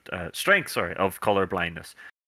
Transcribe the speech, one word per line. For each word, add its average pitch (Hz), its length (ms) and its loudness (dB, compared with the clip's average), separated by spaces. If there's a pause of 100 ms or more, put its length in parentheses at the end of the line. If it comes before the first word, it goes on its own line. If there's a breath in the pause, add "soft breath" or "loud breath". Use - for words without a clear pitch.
(140)
uh, 87 200 -6
strengths, - 380 2
sorry, 90 240 -2
of 95 240 2
color 98 260 4
blindness. 85 480 -4 (340 loud breath)